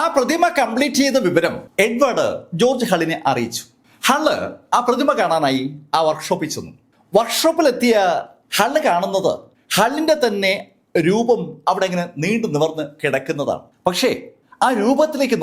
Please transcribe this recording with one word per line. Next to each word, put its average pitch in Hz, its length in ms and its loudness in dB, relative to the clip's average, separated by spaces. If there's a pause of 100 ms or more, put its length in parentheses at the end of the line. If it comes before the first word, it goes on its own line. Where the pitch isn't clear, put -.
ആ - 20 8 (120)
പ്രതിമ 294 280 2 (160)
കംപ്ലീറ്റ് 247 420 0
ചെയ്ത 269 160 2 (100)
വിവരം 165 280 2 (300)
എഡ്വേർഡ് 233 420 0 (340)
ജോർജ് 254 300 2
ഹള്ളിനെ 165 260 0 (120)
അറിയിച്ചു. 120 340 -4 (440)
ഹള്ള് 294 280 2 (420)
ആ - 100 4
പ്രതിമ 269 320 0
കാണാനായി 151 440 0 (340)
ആ 165 100 2
വർക്ക്ഷോപ്പിൽ 156 480 -4
ചെന്നു. 85 180 -14 (440)
വർക്ക്ഷോപ്പിലെത്തിയ 240 760 2 (600)
ഹള്ള് 269 300 2
കാണുന്നത് 185 460 0 (420)
ഹള്ളിന്റെ 302 400 2 (100)
തന്നെ 196 280 0 (540)
രൂപം 226 340 2 (300)
അവിടെ 190 180 0
ഇങ്ങനെ 175 160 -4 (180)
നീണ്ടു 220 320 -2
നിവർന്ന് 156 300 0 (160)
കിടക്കുന്നതാണ്. 139 600 -4 (240)
പക്ഷേ 185 220 0 (560)
ആ - 20 2 (140)
രൂപത്തിലേക്ക് 269 600 0